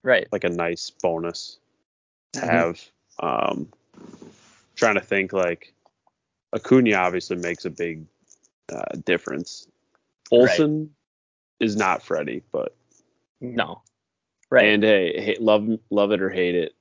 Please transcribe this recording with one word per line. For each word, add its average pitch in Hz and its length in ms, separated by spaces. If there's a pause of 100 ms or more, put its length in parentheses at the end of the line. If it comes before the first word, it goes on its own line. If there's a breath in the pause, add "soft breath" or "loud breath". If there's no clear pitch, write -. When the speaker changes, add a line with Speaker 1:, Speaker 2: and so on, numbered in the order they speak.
Speaker 1:
Right. 123 280
Speaker 2:
like 98 140
a 90 40
nice 85 400
bonus 85 680 (760)
to 87 80
Speaker 1:
Mm-hmm. 85 80
Speaker 2:
have. 85 320 (380)
Um, - 480 (1080)
trying 110 200
to 95 60
think, 98 320
like, 87 400 (800)
Acuna 117 420
obviously 90 420
makes 87 280
a 90 40
big, 80 360 (680)
uh, - 240 (100)
difference. - 640 (640)
Speaker 1:
Right. 120 100
Speaker 2:
Olsen 151 520 (680)
is 110 160
not 95 280
Freddie, 76 480
but - 240 (680)
Speaker 1:
No. 117 400 (680)
Right. 123 160
Speaker 2:
and 107 180
hey, 95 380
hey, 104 180
love, 107 280 (220)
love 101 220
it 98 100
or 95 80
hate 90 260
it 82 260